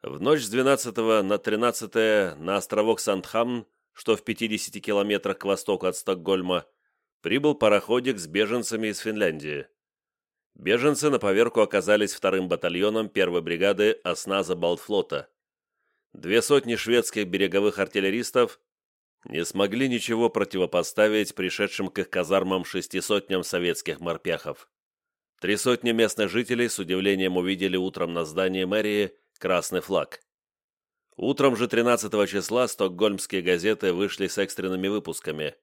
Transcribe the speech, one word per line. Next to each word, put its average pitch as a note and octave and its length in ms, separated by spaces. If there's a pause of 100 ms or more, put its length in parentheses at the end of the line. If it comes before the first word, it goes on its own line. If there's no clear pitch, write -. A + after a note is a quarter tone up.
В C#2+ 180
ночь A#2+ 220
с G#2+ 80
двенадцатого A#2 720
на G2 160
тринадцатое G#2+ 960
на E2+ 200
островок G#2+ 440
Сандхамн, A2+ 680 (260)
что - 220
в - 80
пятидесяти G#2+ 560
километрах G2+ 580
к - 80
востоку G2 400
от F#2 100
Стокгольма, F2+ 720 (560)
прибыл C#3 320
пароходик A2+ 640
с E2+ 80
беженцами G#2+ 640
из G2+ 120
Финляндии. D#2+ 680 (880)
Беженцы C3+ 560
на A#2 80
поверку G#2+ 420
оказались G#2 520
вторым F#2+ 340
батальоном F#2 600
первой F2 320
бригады F#2+ 500 (120)
осназа F#2 520
Балтфлота. E2+ 760 (840)
Две G2 280
сотни A#2+ 340
шведских A2 520
береговых G2 500
артиллеристов G2+ 840 (680)
не E2 200
смогли G2+ 420
ничего A#2 440
противопоставить G2+ 1040
пришедшим F#2 540
к - 100
их F#2 100
казармам F#2 560
шести F#2 360
сотням F#2+ 420
советских E2+ 560
морпехов. E2 680 (680)
Три G2+ 180
сотни B2 340
местных A2 400
жителей A#2+ 380
с - 100
удивлением F#2+ 580
увидели F#2 400
утром F2 360
на E2 120
здании F#2 380
мэрии G#2 520 (220)
красный F2+ 440
флаг. E2+ 400 (960)
Утром C3+ 380
же A2+ 120
тринадцатого A2 580
числа G#2 420
стокгольмские F#2+ 760
газеты F2+ 500
вышли G2 320
с G2 140
экстренными F#2 480
выпусками. D#2 760